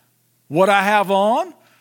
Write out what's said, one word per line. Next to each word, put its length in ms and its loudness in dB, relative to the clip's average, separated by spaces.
"What 200 0
I 140 2
have 280 0
on." 440 -2